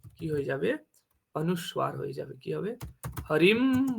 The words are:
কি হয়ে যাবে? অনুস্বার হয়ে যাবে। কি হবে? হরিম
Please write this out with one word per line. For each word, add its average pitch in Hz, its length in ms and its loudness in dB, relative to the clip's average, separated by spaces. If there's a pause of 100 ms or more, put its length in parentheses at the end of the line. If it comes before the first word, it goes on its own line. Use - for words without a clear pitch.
(140)
কি 165 160 -10
হয়ে 143 200 -2
যাবে? 156 200 0 (640)
অনুস্বার 156 640 -2
হয়ে 135 220 -8
যাবে। 139 220 -10
কি - 140 -8
হবে? 170 160 -4 (540)
হরিম 185 380 6 (360)